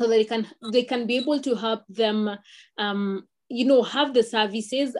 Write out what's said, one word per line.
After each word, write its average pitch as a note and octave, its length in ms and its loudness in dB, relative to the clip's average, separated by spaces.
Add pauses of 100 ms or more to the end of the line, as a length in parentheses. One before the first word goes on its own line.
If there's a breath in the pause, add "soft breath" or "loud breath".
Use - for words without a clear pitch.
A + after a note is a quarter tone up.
so A#3+ 80 2
they A3+ 160 4
can, A3 240 -2 (240)
they B3 100 4
can B3 240 -4
be A#3+ 120 0
able D4 220 0
to B3+ 140 -2
help A3 340 -2
them, G#3 480 -2 (400 soft breath)
um, G3+ 520 -4 (220)
you A#3+ 160 0
know, C4 160 6
have C#4 320 -2
the B3 80 6
services A3+ 760 -2